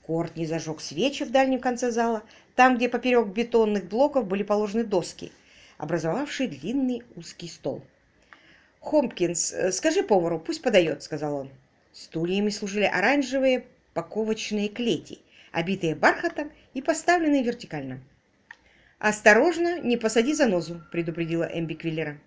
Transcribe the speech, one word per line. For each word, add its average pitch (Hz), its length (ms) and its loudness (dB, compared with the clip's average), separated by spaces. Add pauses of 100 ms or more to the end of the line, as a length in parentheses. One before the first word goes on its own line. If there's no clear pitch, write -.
Кортни 165 400 -4
зажег 156 360 -6
свечи 262 420 -4
в 233 80 -8
дальнем 262 280 2
конце 247 300 -2
зала, 233 320 0 (340)
там, 254 220 6
где 240 100 0
поперек 240 420 2
бетонных 214 560 2
блоков 247 420 2
были 202 160 -2
положены 208 400 0
доски, 196 480 -2 (480)
образовавшие 175 680 -2
длинный 233 540 -4 (140)
узкий 170 320 -16
стол. 147 340 -8 (1000)
«Хопкинс, 175 680 0
э, 185 200 0
скажи 320 320 0
повару, 175 360 2
пусть 320 220 -8
подает», — 175 420 2
сказал 147 340 -4
он. 139 120 -8 (420)
Стульями 190 600 -2
служили 208 320 -4
оранжевые 254 840 2 (300)
паковочные 214 760 -4
клети, 208 520 -4 (300)
обитые 170 440 -2
бархатом 302 560 0 (240)
и 262 80 -8
поставленные 320 580 2
вертикально. 143 580 -6 (1000)
«Осторожно, 311 800 4
не 240 180 0
посади 233 360 2
занозу», — 175 580 0
предупредила 165 600 -2
Эмби 165 220 -4
Квиллера. 156 540 -6